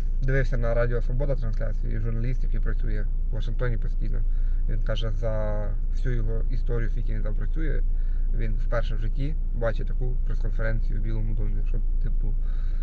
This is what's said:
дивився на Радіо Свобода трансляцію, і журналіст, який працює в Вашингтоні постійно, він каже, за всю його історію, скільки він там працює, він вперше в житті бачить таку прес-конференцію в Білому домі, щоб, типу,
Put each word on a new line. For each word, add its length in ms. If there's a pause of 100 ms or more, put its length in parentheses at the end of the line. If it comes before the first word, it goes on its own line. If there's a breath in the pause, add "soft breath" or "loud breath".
(220)
дивився 360
на 160
Радіо 280
Свобода 320
трансляцію, 640
і 20
журналіст, 460
який 160
працює 440 (260)
в 40
Вашингтоні 420
постійно, 420 (500 loud breath)
він 140
каже, 280
за 540 (280)
всю 220
його 360
історію, 400
скільки 240
він 80
там 120
працює, 480 (540 loud breath)
він 180
вперше 400
в 40
житті 360 (200)
бачить 320
таку 300 (100)
прес-конференцію 720
в 20
Білому 320
домі, 220 (120)
щоб, 120 (220)
типу, 320 (480 loud breath)